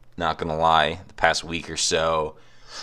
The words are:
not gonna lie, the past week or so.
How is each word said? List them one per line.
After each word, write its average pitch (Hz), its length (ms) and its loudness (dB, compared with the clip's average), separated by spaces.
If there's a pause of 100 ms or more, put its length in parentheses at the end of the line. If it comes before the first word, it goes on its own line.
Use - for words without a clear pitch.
(160)
not 82 220 -2
gonna 82 180 -4
lie, 80 500 4
the - 60 -20
past 80 320 0
week 82 240 -8
or 80 80 -10
so. 80 600 0 (460)